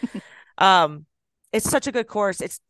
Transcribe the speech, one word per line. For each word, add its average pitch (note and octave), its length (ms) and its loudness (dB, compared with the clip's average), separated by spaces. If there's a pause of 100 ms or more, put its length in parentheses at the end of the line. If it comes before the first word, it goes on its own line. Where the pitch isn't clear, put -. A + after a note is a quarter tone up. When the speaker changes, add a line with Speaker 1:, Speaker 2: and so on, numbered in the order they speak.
(180)
Speaker 1:
<laughs> - 400 -18
Speaker 2:
um, D#3 480 4 (460)
it's G#3+ 180 -2
such C#4+ 180 -2
a C4+ 40 -4
good A#3 160 -4
course. G3+ 340 -4
It's - 180 -10 (100)